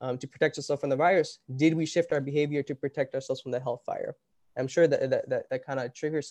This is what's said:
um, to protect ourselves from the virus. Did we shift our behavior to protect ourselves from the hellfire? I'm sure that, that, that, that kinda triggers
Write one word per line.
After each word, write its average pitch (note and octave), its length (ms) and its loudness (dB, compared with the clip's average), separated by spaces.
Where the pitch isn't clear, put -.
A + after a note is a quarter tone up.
um, B2+ 160 -2
to C3+ 100 -10
protect - 300 0
ourselves C#3+ 220 -2
from D3 100 -2
the C3+ 60 4
virus. E3+ 440 4
Did D#3 180 6
we D#3+ 120 0
shift E3 280 0
our C#3+ 80 2
behavior D3 420 0
to C#3 120 -6
protect C#3 400 -4
ourselves C3+ 260 -4
from B2+ 100 -8
the B2 80 -2
hellfire? - 560 -6
I'm C3 100 -2
sure E3 200 6
that, C3 220 2
that, B2+ 200 0
that, B2+ 200 -2
that C3 160 -4
kinda C3 240 -4
triggers D3+ 420 -4